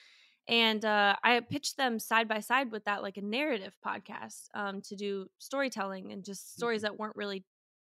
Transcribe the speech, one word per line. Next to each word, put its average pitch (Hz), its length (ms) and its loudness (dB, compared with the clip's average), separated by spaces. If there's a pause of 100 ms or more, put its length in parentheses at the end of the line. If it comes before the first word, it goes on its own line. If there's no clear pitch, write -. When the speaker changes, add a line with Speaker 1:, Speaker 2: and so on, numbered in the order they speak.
(460)
Speaker 1:
And, 220 360 4
uh, 208 400 6
I 240 180 6
pitched - 360 -6
them 247 220 2
side 226 280 2
by 214 140 -2
side 240 320 2
with 214 140 -6
that, 208 160 0
like, 196 160 -6
a 196 40 -8
narrative 214 640 -2
podcast, 214 680 -8
um, 202 280 -6
to 208 140 -12
do 196 400 -6
storytelling 202 760 -4
and 202 140 -12
just - 300 -12
stories 233 240 0
Speaker 2:
Mm-hmm. 208 160 -4
Speaker 1:
that 202 40 -14
weren't 214 180 -6
really 202 280 -6 (400)